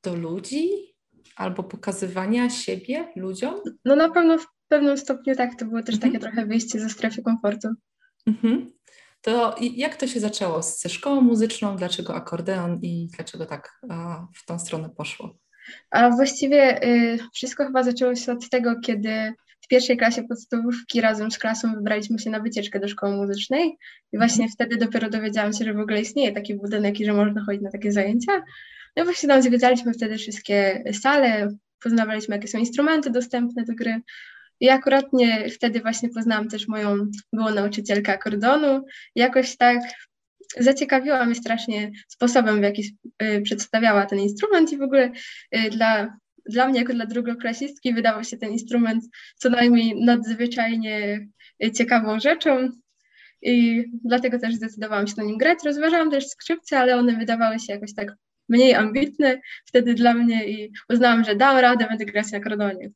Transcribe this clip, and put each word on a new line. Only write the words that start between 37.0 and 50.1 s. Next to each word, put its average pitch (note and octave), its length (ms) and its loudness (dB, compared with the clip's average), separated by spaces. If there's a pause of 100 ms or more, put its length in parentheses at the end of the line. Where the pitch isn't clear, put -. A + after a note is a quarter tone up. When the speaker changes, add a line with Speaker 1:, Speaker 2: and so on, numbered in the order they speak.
Speaker 2:
byłą A3 200 0
nauczycielkę A#3+ 600 0
akordeonu. C4+ 720 0 (300)
Jakoś B3 420 2
tak A#3+ 220 4 (800)
zaciekawiła C4+ 680 2
mnie A#3 100 0
strasznie A3+ 560 -4 (160)
sposobem, A#3+ 520 2
w G3+ 40 2
jaki, G3+ 340 -2 (260)
y, G#3 180 0
przedstawiała G#3 640 2
ten G3 140 -2
instrument D4+ 540 2
i C#4+ 40 -6
w C#4 40 -4
ogóle, C4 300 2 (460)
y, A3 120 0
dla, A3 480 0 (320)
dla B3 180 2
mnie C4 120 2
jako A#3+ 140 -2
dla A#3 120 -2
drugoklasistki A#3 880 -4
wydawał A3+ 300 0
się A3+ 140 -12
ten G#3+ 140 -8
instrument A3+ 520 0 (340)
co B3+ 120 0
najmniej A#3 560 4
nadzwyczajnie, A3+ 1200 0 (380)